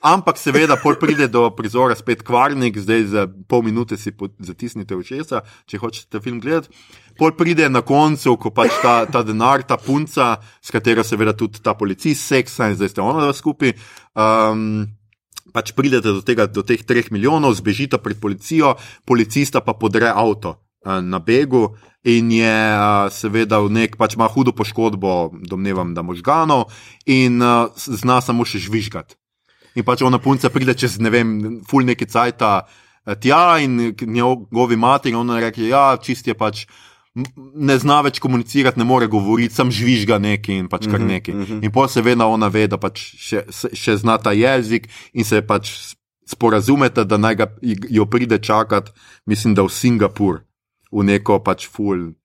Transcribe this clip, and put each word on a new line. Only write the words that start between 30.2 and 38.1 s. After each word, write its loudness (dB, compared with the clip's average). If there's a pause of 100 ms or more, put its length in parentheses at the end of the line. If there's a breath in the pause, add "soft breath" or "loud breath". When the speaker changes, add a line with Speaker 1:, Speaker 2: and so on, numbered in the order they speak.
Speaker 1:
pride 0
čez, -4
ne 0
vem, 2 (320)
ful 2
neki -2
cajta, 0 (420 soft breath)
eh, -6
tja 4
in 0
k -12
njegovi 0
materi, 2
ona -2
reče: -4
"Ja, 4
čist -8
je -2
pač, -4 (500 soft breath)
m-, -6 (320)
ne 2
zna 2
več -2